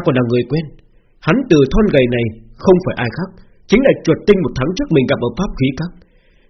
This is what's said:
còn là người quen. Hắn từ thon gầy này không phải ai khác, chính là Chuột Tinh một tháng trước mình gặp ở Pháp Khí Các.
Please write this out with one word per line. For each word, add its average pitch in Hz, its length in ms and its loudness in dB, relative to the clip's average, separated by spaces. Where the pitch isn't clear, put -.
còn 147 140 0
là 127 80 2
người 120 240 0
quen. 151 160 -4
Hắn 170 100 2
từ 160 80 6
thon 214 220 2
gầy 127 120 4
này 117 80 -2
không 180 200 6
phải 113 100 -4
ai 117 120 -4
khác, 185 120 -8
chính 214 180 4
là 165 60 6
Chuột 160 220 2
Tinh 202 160 4
một 127 160 -4
tháng 131 180 -2
trước 285 180 -2
mình 135 160 4
gặp 120 180 -2
ở - 100 -4
Pháp 196 200 -4
Khí 131 100 0
Các. 170 120 -8